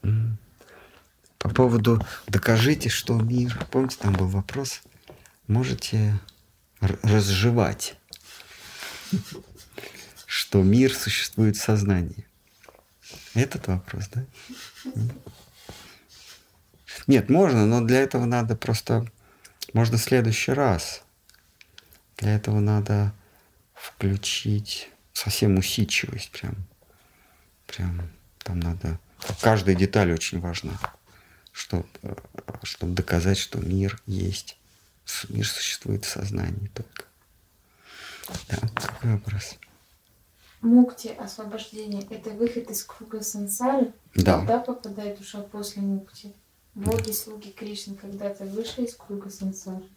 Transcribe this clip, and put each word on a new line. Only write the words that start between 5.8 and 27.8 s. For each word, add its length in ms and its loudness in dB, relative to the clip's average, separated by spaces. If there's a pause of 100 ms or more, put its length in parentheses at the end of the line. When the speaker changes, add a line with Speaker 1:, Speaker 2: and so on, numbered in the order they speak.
Speaker 1:
р-, 220 2
разжевать, 920 4 (2250)
что 360 2
мир 320 6
существует 600 0
в 60 -6
сознании? 640 2 (1080)
Этот 340 0
вопрос, 440 -4
да? 120 -4 (2750)
Нет, 240 6
можно, 360 6
но 160 4
для 180 6
этого 240 0
надо 320 0
просто, 500 0 (680)
можно 260 4
в 40 2
следующий 500 2
раз. 500 0 (1160)
Для 160 2
этого 260 0
надо 540 2 (600)
включить 1160 -4 (220)
совсем 460 2
усидчивость 720 -2
прям. 240 -10 (1080)
Прям 360 -6 (360)